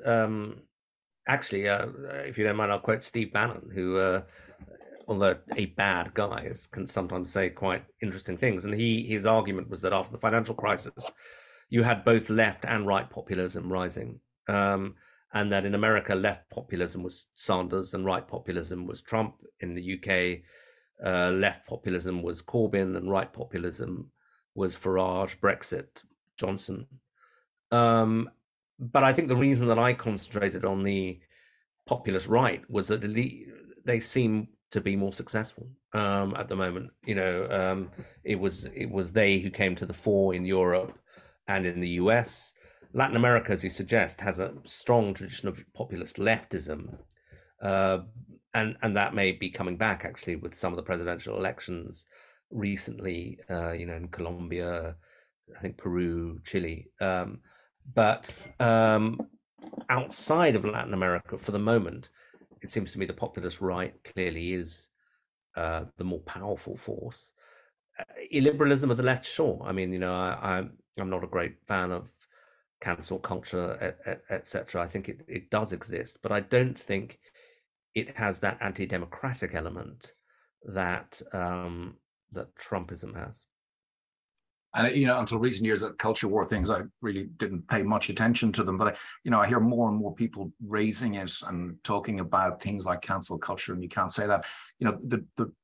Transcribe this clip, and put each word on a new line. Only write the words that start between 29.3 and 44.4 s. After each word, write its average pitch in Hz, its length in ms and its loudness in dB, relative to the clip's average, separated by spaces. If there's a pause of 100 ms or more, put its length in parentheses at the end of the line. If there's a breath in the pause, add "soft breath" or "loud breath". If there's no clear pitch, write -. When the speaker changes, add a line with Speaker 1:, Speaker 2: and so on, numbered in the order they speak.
Speaker 1:
reason 127 320 6
that 113 100 6
I 123 160 6
concentrated 101 720 -2
on 98 180 0
the 95 360 0 (640 soft breath)
populist 98 400 -2
right 110 420 4
was 101 200 -2
that 104 140 0
the, 110 440 -4 (400)
they 120 140 2
seem 110 480 0 (240)
to 104 100 0
be 98 140 0
more 98 180 0
successful, - 560 -6 (240)
um, 98 420 2
at 95 140 -6
the 95 60 -4
moment. 92 340 -4 (160)
You 107 80 -2
know, 92 380 0
um, 95 400 0 (320 loud breath)
it 101 160 0
was, 95 340 -2
it - 160 -6
was 95 220 -2
they 101 260 6
who 92 140 0
came 92 240 2
to - 100 -6
the 90 80 -8
fore 98 400 4
in 90 100 -2
Europe 92 540 2 (500 soft breath)
and 95 200 0
in 87 120 -2
the 87 100 -2
U 87 220 4
S. - 420 0 (400 soft breath)
Latin 127 220 2
America, 117 360 6
as 95 120 0
you 95 60 -4
suggest, 98 520 0
has 92 180 -2
a 95 140 -4 (120)